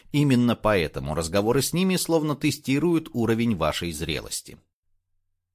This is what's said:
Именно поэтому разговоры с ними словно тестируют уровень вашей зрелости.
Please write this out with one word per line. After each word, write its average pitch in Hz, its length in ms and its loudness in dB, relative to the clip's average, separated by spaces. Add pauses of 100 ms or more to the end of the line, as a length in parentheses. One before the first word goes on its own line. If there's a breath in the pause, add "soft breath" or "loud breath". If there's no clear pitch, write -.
(120 loud breath)
Именно 120 440 4
поэтому 78 580 0
разговоры 101 480 0
с - 120 -4
ними 185 240 0
словно 156 380 0
тестируют 156 800 0
уровень 113 420 2
вашей 80 360 -2
зрелости. 73 680 -8 (960)